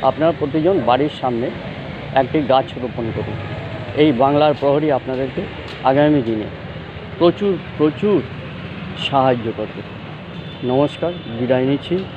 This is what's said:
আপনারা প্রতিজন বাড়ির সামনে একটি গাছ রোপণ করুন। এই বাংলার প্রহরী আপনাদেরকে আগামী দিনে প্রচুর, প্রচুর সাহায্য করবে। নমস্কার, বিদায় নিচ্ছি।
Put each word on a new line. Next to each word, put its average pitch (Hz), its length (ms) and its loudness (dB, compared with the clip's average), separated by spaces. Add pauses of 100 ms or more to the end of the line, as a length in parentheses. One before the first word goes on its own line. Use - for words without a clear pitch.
আপনারা 151 300 2
প্রতিজন 156 380 2 (120)
বাড়ির 135 320 4
সামনে 123 260 -2 (720)
একটি 135 180 2 (120)
গাছ 131 180 4 (140)
রোপণ 120 240 -4 (100)
করুন। 110 200 -4 (640)
এই 156 80 8 (120)
বাংলার 147 380 6
প্রহরী 143 280 4 (100)
আপনাদেরকে 131 440 -4 (480)
আগামী 147 380 6
দিনে 107 200 -2 (720)
প্রচুর, 175 340 4 (260)
প্রচুর 156 400 2 (880)
সাহায্য 131 400 2 (120)
করবে। 101 240 -6 (880)
নমস্কার, 147 420 2 (260)
বিদায় 127 320 2
নিচ্ছি। 143 240 0 (220)